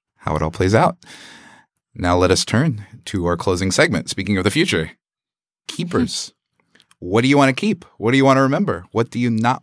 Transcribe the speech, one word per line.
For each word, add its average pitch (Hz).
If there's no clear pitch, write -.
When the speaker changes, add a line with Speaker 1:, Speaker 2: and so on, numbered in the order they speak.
Speaker 1:
how -
it 76
all 78
plays 92
out. 165
Now 87
let 90
us 90
turn 117
to 87
our 87
closing 95
segment. 127
Speaking 98
of 92
the 104
future, 107
keepers. -
Speaker 2:
<laughs> -
Speaker 1:
What 92
do 131
you 143
wanna 135
keep? 202
What 113
do 135
you 135
wanna 135
remember? 135
What 117
do 120
you 120
not 117